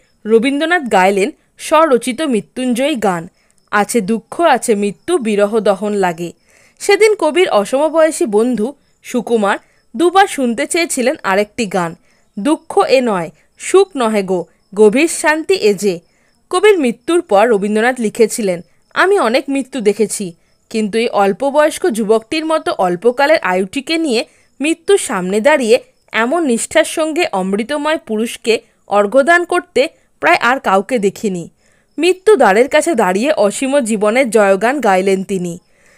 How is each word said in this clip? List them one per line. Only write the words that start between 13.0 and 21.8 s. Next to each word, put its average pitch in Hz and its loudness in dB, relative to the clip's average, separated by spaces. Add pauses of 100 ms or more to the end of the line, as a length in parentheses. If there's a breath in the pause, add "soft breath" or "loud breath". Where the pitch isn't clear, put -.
নয়, 185 -4 (280)
সুখ 381 0
নহে 220 -2
গো, 180 -4 (300)
গভীর 214 4
শান্তি 320 -2
এ 208 2
যে।" 180 -4 (500)
কবির 370 4
মৃত্যুর 294 -2
পর 214 2
রবীন্দ্রনাথ 214 0
লিখেছিলেন, 208 -2 (320)
"আমি 381 2
অনেক 254 0
মৃত্যু 277 -6
দেখেছি, 202 -2 (360)
কিন্তু 214 -4
এই 233 -2
অল্পবয়স্ক 277 0